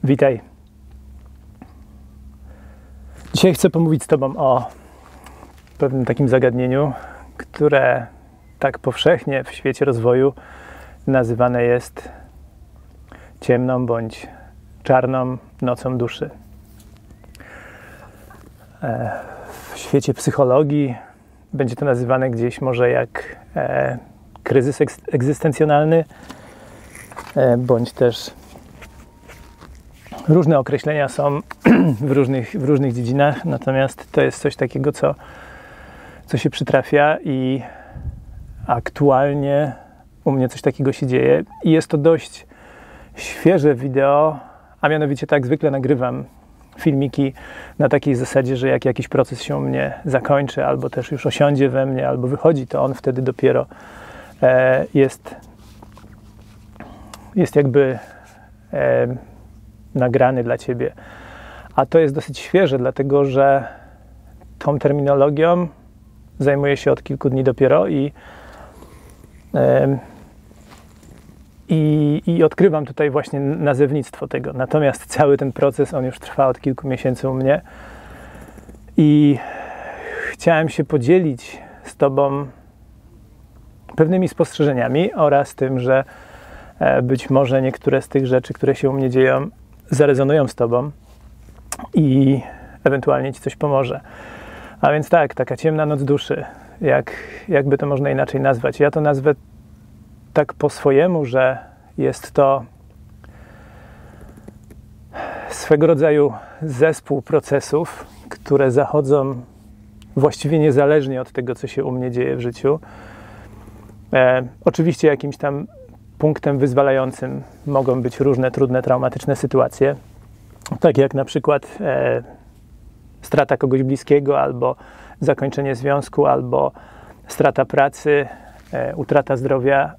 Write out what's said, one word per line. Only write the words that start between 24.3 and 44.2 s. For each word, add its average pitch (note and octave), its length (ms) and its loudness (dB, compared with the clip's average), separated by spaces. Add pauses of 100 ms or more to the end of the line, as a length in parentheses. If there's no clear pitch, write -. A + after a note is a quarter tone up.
kryzys C3+ 380 0
eks-, - 200 -4 (100)
egzystencjonalny, D3+ 960 2 (1300)
e, B2+ 220 2
bądź B2 340 0
też - 400 -2 (2000)
różne D#3 320 6
określenia C#3+ 480 -2
są C#3+ 320 -2 (280)
<clears throat> D3 400 4
w C3 40 0
różnych, C3 400 0
w F3+ 120 -6
różnych C3+ 300 0
dziedzinach, C3+ 520 0
natomiast C3+ 680 -4
to D3 100 2
jest C3+ 200 -2
coś C#3+ 140 -2
takiego, C3+ 360 -4
co, C#3+ 240 -2 (1120)
co - 120 -4
się C#3+ 120 0
przytrafia D3 760 0
i C3 380 -2 (1040)
aktualnie C#3+ 1080 0 (500)
u D3 80 0
mnie C3 180 0
coś - 120 -14
takiego C3+ 320 -2
się C#3 140 -6
dzieje. B2+ 360 2 (200)
I E3 80 2
jest D#3+ 160 2
to D#3+ 100 -2
dość D#3+ 500 0 (680)
świeże D3+ 600 2
wideo, C#3 640 2 (420)